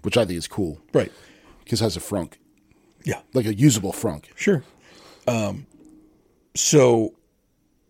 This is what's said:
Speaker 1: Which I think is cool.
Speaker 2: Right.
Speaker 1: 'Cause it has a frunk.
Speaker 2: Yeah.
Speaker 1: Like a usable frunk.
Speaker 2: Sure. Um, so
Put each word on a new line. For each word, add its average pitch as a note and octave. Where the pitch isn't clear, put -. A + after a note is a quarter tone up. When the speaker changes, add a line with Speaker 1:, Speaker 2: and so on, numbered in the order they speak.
Speaker 1:
Which -
I A2+
think F2
is D#2+
cool. E2+
Speaker 2:
Right. -
Speaker 1:
'Cause A#2
it A#2
has F#2
a F2+
frunk. F#2
Speaker 2:
Yeah. -
Speaker 1:
Like B2
a G#2+
usable G#2
frunk. D#2+
Speaker 2:
Sure. F3
Um, A2
so B2